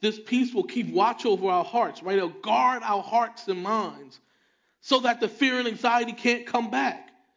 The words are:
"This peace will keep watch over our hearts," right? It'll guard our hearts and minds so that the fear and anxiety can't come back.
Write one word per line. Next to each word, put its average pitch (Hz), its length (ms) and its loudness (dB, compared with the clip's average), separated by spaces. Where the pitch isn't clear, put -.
"This 214 180 0
peace 247 340 0
will 196 100 0
keep 220 240 -4
watch 208 380 2
over 190 220 2
our 180 160 4
hearts," 202 380 -2
right? 190 160 0
It'll 185 120 2
guard 247 520 0
our 208 220 -2
hearts 226 440 0
and 185 140 -2
minds 170 580 -4
so 262 200 2
that 240 180 0
the 226 100 0
fear 254 300 0
and 240 80 -2
anxiety 233 460 0
can't 240 340 -2
come 233 240 -2
back. 254 420 -4